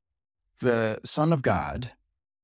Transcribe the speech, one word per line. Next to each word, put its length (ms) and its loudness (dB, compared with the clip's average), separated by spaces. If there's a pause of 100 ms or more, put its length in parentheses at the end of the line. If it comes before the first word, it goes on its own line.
(600)
the 440 0
Son 300 2
of 80 0
God, 500 -2 (520)